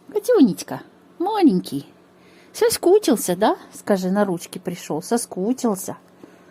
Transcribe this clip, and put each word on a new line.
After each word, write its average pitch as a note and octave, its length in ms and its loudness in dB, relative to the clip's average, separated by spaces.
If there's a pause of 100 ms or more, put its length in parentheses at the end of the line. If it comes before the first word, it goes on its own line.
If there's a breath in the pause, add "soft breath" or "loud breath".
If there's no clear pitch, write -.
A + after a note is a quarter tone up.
(120)
Котёнечка, E4+ 720 2 (380)
маленький. G#3+ 680 0 (640 soft breath)
Соскучился, F4 840 2
да? A#3 220 0 (160)
Скажи, F#3 360 -2
на G3+ 160 2
ручки F3+ 320 -6
пришёл. F3 460 -8
Соскучился. A#3 920 -4 (540 soft breath)